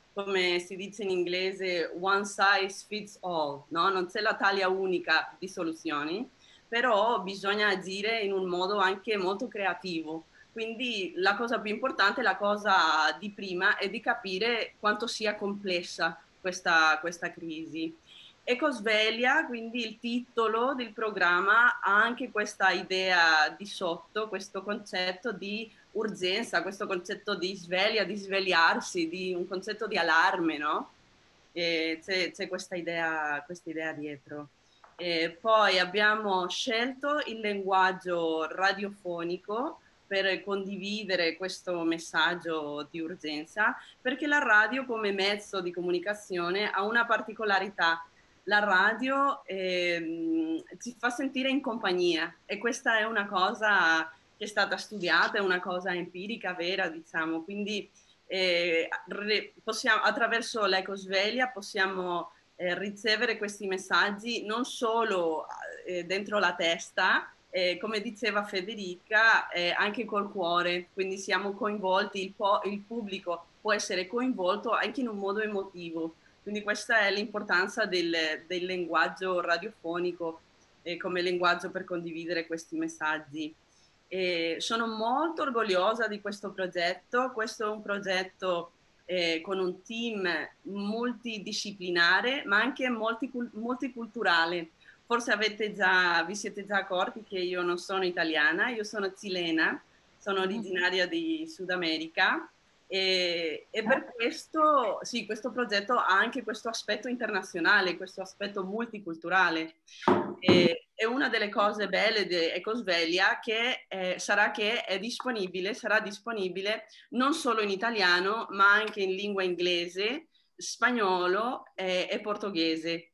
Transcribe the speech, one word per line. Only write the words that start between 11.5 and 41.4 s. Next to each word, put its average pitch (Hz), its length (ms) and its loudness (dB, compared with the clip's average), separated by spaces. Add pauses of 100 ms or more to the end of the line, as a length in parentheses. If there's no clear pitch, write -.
più 208 100 -4
importante, 214 520 0
la 190 140 2
cosa 175 840 2
di 208 100 -8
prima, 190 460 0
è 196 120 0
di 220 120 -6
capire 220 800 -2
quanto 214 260 0
sia 214 300 -2
complessa 190 840 -2 (200)
questa, 165 600 4
questa 175 300 -4
crisi. 160 640 -8 (480)
Ecosveglia, 240 1040 2
quindi 233 420 -6
il 214 140 -12
titolo 233 720 0
del 233 180 -6
programma, 202 880 4
ha 202 220 6
anche 240 280 0
questa 208 400 2
idea 175 840 4
di 202 100 -12
sotto, 202 600 -4
questo 190 360 -6
concetto 196 680 -4
di 208 400 -6 (220)
urgenza, 185 720 -2
questo 202 260 -6
concetto 196 480 -4
di 185 180 -4
sveglia, 190 480 0
di 190 140 -4
svegliarsi, 190 920 2
di 185 260 -4
un 180 120 -2
concetto 208 400 -6
di 196 100 -4
allarme, 165 640 4
no? 156 320 -2 (640)
E 160 520 -2
c'è, 185 280 -2
c'è 185 160 -6
questa 185 260 -8
idea, 160 720 -2
questa 175 240 -12
idea 160 220 -4
dietro. 147 560 -10 (500)
E 170 400 0
poi 214 400 6
abbiamo 202 720 2
scelto 262 800 -2
il 226 140 -8
linguaggio 185 1080 2
radiofonico 190 1300 -2 (260)
per 190 360 0
condividere 196 960 -2
questo 180 460 -4